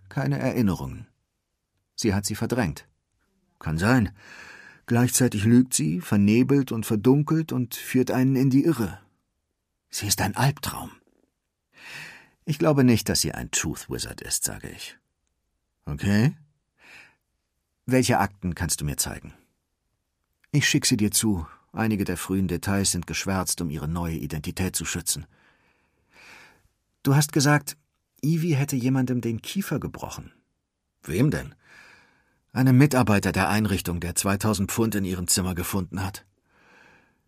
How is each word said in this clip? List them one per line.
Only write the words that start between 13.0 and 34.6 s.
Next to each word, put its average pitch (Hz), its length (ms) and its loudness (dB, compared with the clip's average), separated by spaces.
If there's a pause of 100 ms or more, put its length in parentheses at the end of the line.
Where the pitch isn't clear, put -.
dass 92 120 0
sie - 120 -2
ein - 180 -10
Truth - 380 -4
Wizard 58 320 -8
ist, - 240 -6
sage - 260 -8
ich. - 280 -18 (840)
Okay. 101 520 0 (1500)
Welche 123 320 2
Akten 90 360 -2
kannst - 260 -4
du 76 40 -6
mir 71 120 -4
zeigen? - 380 -8 (1160)
Ich - 180 2
schick - 180 2
sie 131 100 4
dir 104 140 2
zu. 98 360 0 (260)
Einige 107 320 0
der 90 120 -2
frühen 95 320 -2
Details 95 440 0
sind 87 140 -4
geschwärzt, 92 540 -4
um 85 100 -4
ihre 76 180 -6
neue 85 280 -4
Identität 87 600 -4
zu 82 80 -4
schützen. 78 420 -6 (1800)
Du 135 120 4
hast 147 180 2
gesagt, 147 440 2 (460)
Ivy 165 280 0
hätte 143 260 0
jemandem 127 440 0
den 113 220 -4
Kiefer - 380 -4
gebrochen. - 520 -10 (680)
Wem 110 280 0
denn? 64 240 -6 (1000)
Einem 131 240 4
Mitarbeiter 107 560 4
der 92 160 2
Einrichtung, 92 500 0
der 85 160 -6
zweitausend 98 560 0